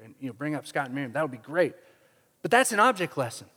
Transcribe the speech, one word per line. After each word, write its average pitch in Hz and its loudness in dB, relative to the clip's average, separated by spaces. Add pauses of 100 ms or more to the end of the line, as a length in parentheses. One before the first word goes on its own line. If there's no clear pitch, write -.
and, 110 -20
you 135 -10
know, 123 -10
bring 147 -6
up 135 -8
Scott 143 -4
and 123 -10
Miriam. 135 -6
That 139 -2
would 151 -4
be 123 -12
great." 147 0 (680)
But 165 -4
that's 247 6
an 208 2
object 208 2
lesson. 120 -6